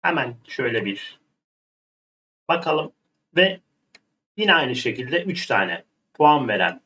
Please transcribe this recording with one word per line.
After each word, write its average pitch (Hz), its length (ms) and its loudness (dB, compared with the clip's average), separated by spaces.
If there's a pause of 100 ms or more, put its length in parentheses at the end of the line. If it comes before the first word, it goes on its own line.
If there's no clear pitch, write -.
Hemen 135 340 -2 (120)
şöyle 117 380 -4
bir - 340 -10 (1300)
bakalım. 160 420 0 (440)
Ve 185 240 4 (800)
yine 202 160 2
aynı 135 220 2
şekilde 127 480 -4
üç - 240 -6
tane 95 360 -2 (300)
puan 147 340 4
veren 95 380 0